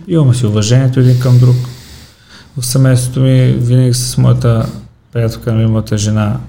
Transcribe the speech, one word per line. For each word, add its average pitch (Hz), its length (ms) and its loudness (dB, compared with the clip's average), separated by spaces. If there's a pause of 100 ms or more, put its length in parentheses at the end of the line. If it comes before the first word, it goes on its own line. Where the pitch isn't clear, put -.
Имаме 151 260 2
си 123 120 -2
уважението 123 540 0
един 123 200 2
към 127 180 2
друг. 127 180 4 (1040)
В 127 80 -8
семейството 131 540 0
ми 131 300 2
винаги 127 440 2
с - 240 -6
моята 120 480 0 (460)
приятелка, 113 420 -4
нали, 110 120 0
моята 110 320 -2
жена, 104 380 -2 (120)